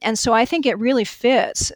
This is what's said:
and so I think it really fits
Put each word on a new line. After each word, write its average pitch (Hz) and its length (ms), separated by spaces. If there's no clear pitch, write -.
and 220 180
so 233 140
I 226 120
think 330 200
it 226 120
really 233 280
fits - 720